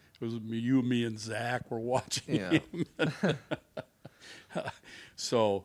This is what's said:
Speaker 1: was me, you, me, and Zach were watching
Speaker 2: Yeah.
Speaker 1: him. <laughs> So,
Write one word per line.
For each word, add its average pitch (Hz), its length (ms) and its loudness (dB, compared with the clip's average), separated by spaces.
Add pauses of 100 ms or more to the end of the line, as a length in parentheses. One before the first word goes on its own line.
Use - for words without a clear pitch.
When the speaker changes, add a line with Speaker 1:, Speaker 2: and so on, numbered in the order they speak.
(220)
Speaker 1:
was 117 180 -4
me, 113 180 -4
you, 123 240 6
me, 120 220 4
and 110 140 -4
Zach 117 520 -4
were 117 100 -2
watching 123 560 0
Speaker 2:
Yeah. 92 220 4 (140)
Speaker 1:
him. 170 140 -4 (1700)
<laughs> - 100 -4 (520)
So, 104 480 2